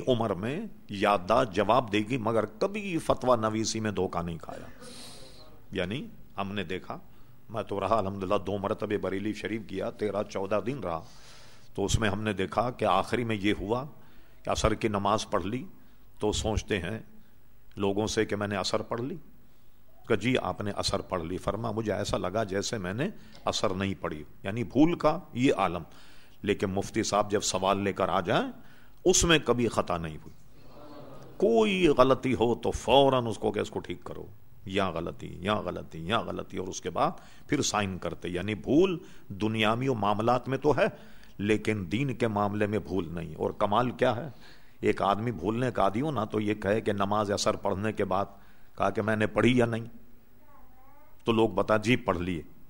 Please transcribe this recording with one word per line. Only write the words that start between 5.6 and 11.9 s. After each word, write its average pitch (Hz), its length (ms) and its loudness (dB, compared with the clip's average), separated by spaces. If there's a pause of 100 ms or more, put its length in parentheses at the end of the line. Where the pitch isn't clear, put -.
یعنی 98 360 -2 (300)
ہم 98 140 -4
نے 104 120 -4
دیکھا، 160 360 -6 (500)
میں 107 140 -4
تو 98 160 -4
رہا 98 180 4
الحمدللہ، 98 380 0 (120)
دو 101 100 -2
مرتبہ 104 440 -2
بریلی 98 320 -2
شریف 110 360 -6
گیا، 98 200 -4
تیرہ 107 340 -2
چودہ 104 420 -2
دن 135 140 -4
رہا، 85 220 -4 (720)
تو 98 100 2
اس 90 140 2